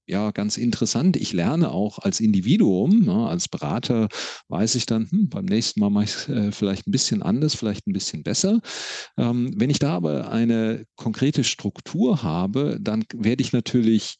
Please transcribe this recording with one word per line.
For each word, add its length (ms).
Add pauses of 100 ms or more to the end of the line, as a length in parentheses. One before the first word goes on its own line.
ja, 240
ganz 260
interessant. 600
Ich 160
lerne 400
auch 260
als 220
Individuum, 800
ne, 260
als 220
Berater 580 (400)
weiß 300
ich 100
dann, 240
hm, 200
beim 160
nächsten 340
Mal 100
mache 140
ich's, 240
äh, 240
vielleicht 340
ein 60
bisschen 320
anders, 320
vielleicht 320
ein 40
bisschen 300
besser. 380 (560)
Ähm, 400
wenn 140
ich 100
da 160
aber 340
eine 540 (100)
konkrete 480
Struktur 800
habe, 580
dann 220 (100)
werde 300
ich 100
natürlich 680